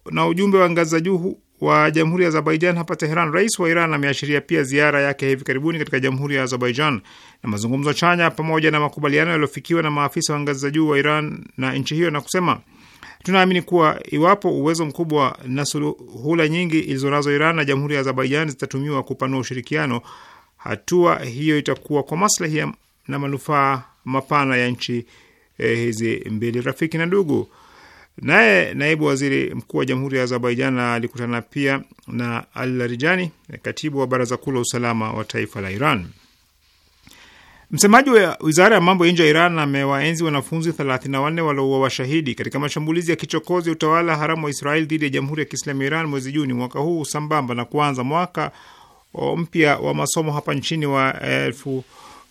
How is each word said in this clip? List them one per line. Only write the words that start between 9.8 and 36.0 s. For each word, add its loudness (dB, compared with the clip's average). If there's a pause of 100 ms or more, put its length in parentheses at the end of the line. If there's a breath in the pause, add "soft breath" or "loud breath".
na -2
maafisa -2
wa -2
ngazi -4
za -2
juu 2
wa 2
Iran 0 (120)
na -2
nchi -4
hiyo, 0
na -4
kusema, -2 (600 loud breath)
Tunaamini 2
kuwa 4 (100)
iwapo 4
uwezo 0
mkubwa 0
na -2
suhula -2
nyingi 0
ilizonazo 0
Iran 2
na 0
Jamhuri 0
ya 0
Azerbaijan -2
zitatumiwa -4
kupanua -4
ushirikiano, -4 (560 loud breath)
hatua 0
hiyo 0
itakuwa -2
kwa -8
maslahi 0
ya -2 (360)
na -6
manufaa 0 (220)
mapana 0
ya 2
nchi, -4 (520 soft breath)
eh, 2
hizi -2
mbili -4
rafiki -4
na 0
ndugu. 0 (680 loud breath)
Naye 2
naibu 0
waziri 0
mkuu -6
wa 0
Jamhuri -2
ya 0
Azerbaijan 0
alikutana -2
pia -2 (240)
na -6 (100)
Ali -4
Larijani, -2 (320)
katibu -6
wa 0
Baraza 0
Kuu -6
la 0
Usalama -2
wa -6
Taifa -6
la -6
Iran. -2 (1600 loud breath)